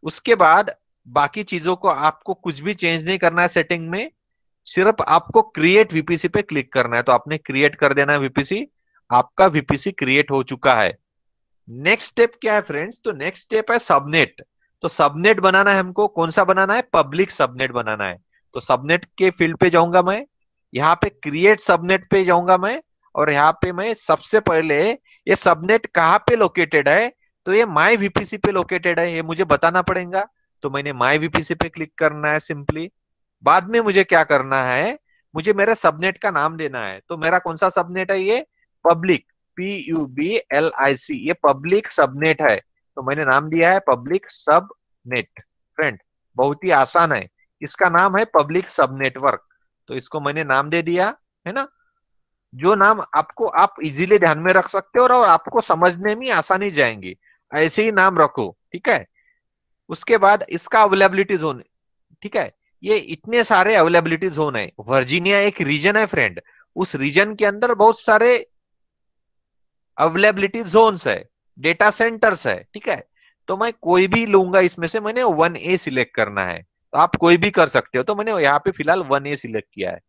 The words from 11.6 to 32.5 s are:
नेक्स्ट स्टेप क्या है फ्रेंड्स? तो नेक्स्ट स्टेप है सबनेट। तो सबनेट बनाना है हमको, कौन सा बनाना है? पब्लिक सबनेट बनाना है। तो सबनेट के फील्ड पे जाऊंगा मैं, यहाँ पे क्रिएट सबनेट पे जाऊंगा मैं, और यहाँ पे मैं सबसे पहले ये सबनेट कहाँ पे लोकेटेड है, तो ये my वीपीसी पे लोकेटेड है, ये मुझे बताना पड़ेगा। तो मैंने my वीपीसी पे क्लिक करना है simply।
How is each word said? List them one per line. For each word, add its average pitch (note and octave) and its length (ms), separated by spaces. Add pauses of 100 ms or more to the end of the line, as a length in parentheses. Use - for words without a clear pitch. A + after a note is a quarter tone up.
नेक्स्ट D3 440
स्टेप A#3 280
क्या A3 140
है G#3 60
फ्रेंड्स? E3 440
तो G#3+ 80
नेक्स्ट D#3 320
स्टेप A3 260
है A#3 80
सबनेट। D3 640 (400)
तो E3 60
सबनेट E3+ 520
बनाना F#3+ 320
है G3 60
हमको, F#3 300
कौन E3 220
सा F#3+ 140
बनाना F#3+ 300
है? B3 80 (100)
पब्लिक E3 380
सबनेट B2+ 420
बनाना G#2+ 320
है। F2+ 140 (360)
तो C3 60
सबनेट C#3 440 (140)
के F#3 120
फील्ड E3 260
पे F#3 140
जाऊंगा E3+ 320
मैं, G3+ 220 (480)
यहाँ D3 220
पे F#3 140
क्रिएट F3+ 520
सबनेट F#3 500
पे G3 140
जाऊंगा F3+ 340
मैं, A3 220 (340)
और D3+ 160
यहाँ D3 220
पे F3+ 200
मैं G3+ 220
सबसे A3 460
पहले D#3+ 500
ये - 460
सबनेट F#3 500
कहाँ E3+ 320
पे A#3+ 180
लोकेटेड E3 520
है, G#3+ 240 (340)
तो F3+ 60
ये A3 120
my F#3 320
वीपीसी G3+ 400
पे G3 160
लोकेटेड F3 480
है, E3+ 140
ये E3 80
मुझे E3 220
बताना E3 380
पड़ेगा। F#3 440 (360)
तो C#3+ 80
मैंने C#3+ 220
my C3 260
वीपीसी D#3+ 360
पे E3 140
क्लिक D#3+ 300
करना D3+ 320
है D3+ 80
simply। D#3 500 (560)